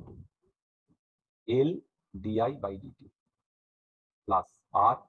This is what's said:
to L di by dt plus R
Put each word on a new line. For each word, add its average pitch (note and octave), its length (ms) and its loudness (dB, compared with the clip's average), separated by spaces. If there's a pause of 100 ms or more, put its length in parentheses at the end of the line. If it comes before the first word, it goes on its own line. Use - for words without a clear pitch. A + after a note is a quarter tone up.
to - 60 -18 (1500)
L - 20 2 (440)
di G#2 200 -6 (300)
by G2 100 -6 (100)
dt - 180 -20 (1200)
plus F#2+ 220 0 (460)
R - 40 -2 (120)